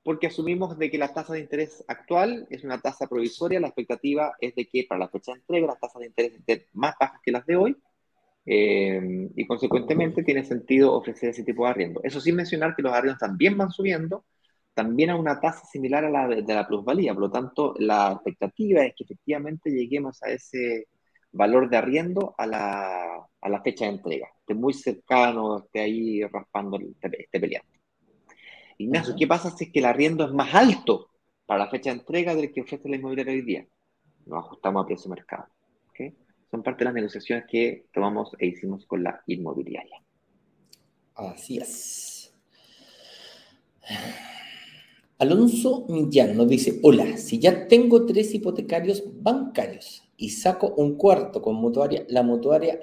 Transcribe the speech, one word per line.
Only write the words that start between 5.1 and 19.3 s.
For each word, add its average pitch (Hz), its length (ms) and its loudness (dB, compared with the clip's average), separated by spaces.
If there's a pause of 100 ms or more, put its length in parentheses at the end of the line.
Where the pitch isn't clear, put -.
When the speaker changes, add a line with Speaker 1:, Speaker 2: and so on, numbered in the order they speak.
Speaker 1:
de 127 60 -16
entrega 165 300 0
las 127 120 -6
tasas 123 200 -12
de 120 80 -14
interés 117 260 -2
estén 113 300 -4 (100)
más 139 260 -2
bajas - 220 -2
que 123 100 -2
las 123 140 -4
de 170 100 0
hoy, 220 200 2 (680)
eh, 95 920 2
y 113 100 -4
consecuentemente 156 760 0
tiene 135 220 0
sentido 131 500 4
ofrecer 120 360 -4
ese 117 140 -8
tipo 120 200 -2
de 123 60 2
arriendo. 87 320 -4
Eso 131 180 -6
sin 165 160 2
mencionar 160 380 -2
que 151 80 -6
los 127 100 0
arriendos 127 260 0
también 113 380 2
van 196 140 -2
subiendo, 180 540 -4 (480)
también 117 380 2
a 170 60 0
una 151 240 -2
tasa - 260 -4
similar 139 380 -2
a 151 60 0
la 135 180 0
de, 113 140 0
de 107 120 -2
la 104 120 0
plusvalía, 123 460 0
por 98 120 -2
lo 98 60 -2
tanto 127 480 -2
la 104 340 2
expectativa 170 720 0
es - 120 -4
que - 80 -12
efectivamente 147 680 -8